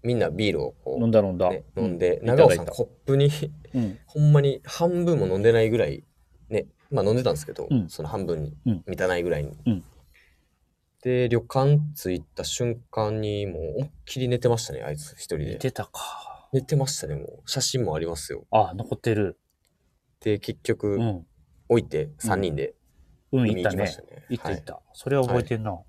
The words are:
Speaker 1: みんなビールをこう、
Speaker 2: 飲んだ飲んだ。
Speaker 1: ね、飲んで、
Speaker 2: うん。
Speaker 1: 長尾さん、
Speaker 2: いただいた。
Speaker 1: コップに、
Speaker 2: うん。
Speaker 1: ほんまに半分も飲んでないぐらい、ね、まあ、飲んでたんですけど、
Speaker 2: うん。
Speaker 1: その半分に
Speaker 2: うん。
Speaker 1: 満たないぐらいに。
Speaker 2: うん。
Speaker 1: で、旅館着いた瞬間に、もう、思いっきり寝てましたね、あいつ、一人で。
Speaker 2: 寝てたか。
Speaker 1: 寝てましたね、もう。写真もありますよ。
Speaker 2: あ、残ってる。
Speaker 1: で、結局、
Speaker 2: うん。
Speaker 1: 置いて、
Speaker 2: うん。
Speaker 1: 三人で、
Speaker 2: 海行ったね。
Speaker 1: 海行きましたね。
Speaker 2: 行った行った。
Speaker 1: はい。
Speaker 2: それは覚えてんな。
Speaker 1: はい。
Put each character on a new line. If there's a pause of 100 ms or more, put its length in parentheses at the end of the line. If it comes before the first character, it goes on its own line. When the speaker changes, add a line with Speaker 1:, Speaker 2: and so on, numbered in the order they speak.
Speaker 1:
み
ん
な
ビ
ー
ル
を
こ
う、
Speaker 2:
飲
ん
だ
飲
ん
だ。
Speaker 1:
ね、 (140)
飲
ん
で、
Speaker 2:
う
ん。
Speaker 1:
長
尾
さ
ん、
Speaker 2:
い
た
だ
い
た。
Speaker 1:
コ
ッ (200)
プ
に、 (460)
Speaker 2:
う
ん。
Speaker 1:
ほ
ん
ま
に
半
分
も
飲
ん
で
な
い
ぐ
ら
い、 (460)
ね、 (220)
ま
あ、
飲
ん
で
た
ん
で
す
け
ど、
Speaker 2:
う
ん。
Speaker 1:
そ
の
半
分
に (100)
Speaker 2:
う
ん。
Speaker 1:
満
た
な
い
ぐ
ら
い
に。 (140)
Speaker 2:
う
ん。 (1200)
Speaker 1:
で、
旅
館 (160)
着
い
た
瞬 (100)
間
に、
も
う、 (140)
思
い
っ (140)
き
り
寝
て
ま
し
た
ね、
あ
い
つ、
一
人
で。
Speaker 2:
寝
て
た
か。
Speaker 1:
寝
て
ま
し
た
ね、
も
う。
写
真
も
あ
り
ま
す
よ。
Speaker 2:
あ、
残
っ
て
る。 (840)
Speaker 1:
で、
結
局、
Speaker 2:
う
ん。 (420)
Speaker 1:
置
い
て、
Speaker 2:
う
ん。
Speaker 1:
三
人
で、 (580)
Speaker 2:
海
行
っ
た
ね。
Speaker 1:
海
行
き
ま
し
た
ね。
Speaker 2:
行
っ
た
行
っ
た。
Speaker 1:
は
い。 (100)
Speaker 2:
そ
れ
は
覚
え
て
ん
な。
Speaker 1:
は
い。